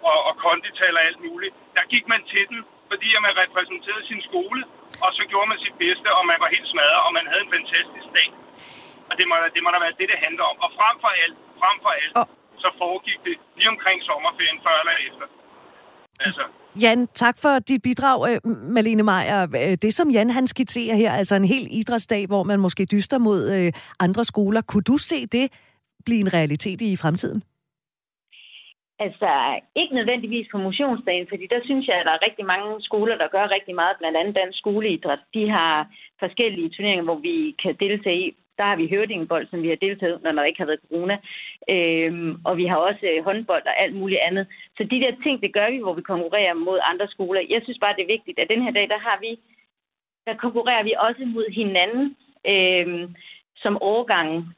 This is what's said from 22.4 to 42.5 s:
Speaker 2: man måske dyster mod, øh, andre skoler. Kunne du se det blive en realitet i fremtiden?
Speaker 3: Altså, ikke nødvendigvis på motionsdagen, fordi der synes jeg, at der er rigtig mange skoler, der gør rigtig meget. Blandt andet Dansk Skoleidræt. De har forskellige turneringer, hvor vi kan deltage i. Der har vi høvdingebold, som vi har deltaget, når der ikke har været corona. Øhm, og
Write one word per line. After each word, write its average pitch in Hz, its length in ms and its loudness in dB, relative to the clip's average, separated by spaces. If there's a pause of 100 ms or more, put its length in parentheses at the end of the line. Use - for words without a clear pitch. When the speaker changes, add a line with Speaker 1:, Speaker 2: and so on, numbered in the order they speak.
Speaker 2:
man 196 160 0
måske 190 260 0
dyster 202 320 0
mod, 214 240 4 (140)
øh, 175 180 2 (260)
andre 190 260 2
skoler. 214 360 0
Kunne 208 300 0
du 285 60 6
se 285 280 -2
det 254 260 0 (540)
blive 233 140 2
en 190 140 2
realitet 165 480 0
i 202 140 0
fremtiden? 170 480 -2 (1600)
Speaker 3:
Altså, 202 320 -2 (440)
ikke 302 200 0
nødvendigvis 233 560 -2
på 208 60 -4
motionsdagen, 190 720 -2
fordi 190 240 -8
der 240 100 0
synes 269 240 0
jeg, 190 120 2
at 170 60 -2
der 160 60 4
er 165 160 2
rigtig 220 180 -4
mange 202 360 -2
skoler, 220 360 0
der 220 100 0
gør 196 280 0
rigtig 190 200 -6
meget. 175 240 2
Blandt 160 180 -2
andet 202 180 0
Dansk 190 240 -2
Skoleidræt. 202 600 -2 (140)
De 214 160 0
har 165 380 2 (320)
forskellige 185 500 -2
turneringer, 196 340 0
hvor 165 160 -2 (100)
vi 165 340 -2
kan 175 160 -2
deltage 202 460 0
i. - 100 -8 (220)
Der 202 60 -2
har 202 120 2
vi 165 180 -2
høvdingebold, 180 560 -2
som 170 140 -6
vi 165 60 0
har 160 60 0 (100)
deltaget, 190 380 -2
når 165 80 -2
der 151 120 0
ikke 160 180 -2
har 151 100 -2
været 151 180 -6
corona. 180 280 -2 (560)
Øhm, 165 580 0 (120)
og 180 140 0